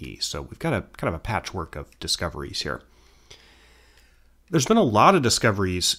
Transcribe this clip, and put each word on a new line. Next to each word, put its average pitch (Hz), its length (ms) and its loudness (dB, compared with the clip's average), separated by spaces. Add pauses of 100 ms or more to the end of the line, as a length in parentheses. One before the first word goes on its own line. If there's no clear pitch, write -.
E. 58 200 -14
So 73 220 -6
we've - 160 -16
got 165 140 -4
a 98 100 0 (140)
kind 135 120 -6
of 87 60 -2
a 78 80 -10
patchwork 95 540 -6
of - 240 -14
discoveries 73 600 -6
here. 71 200 -6 (1700)
There's 156 160 0
been 220 100 4
a 226 60 6
lot 127 320 6
of 165 80 4
discoveries 98 760 0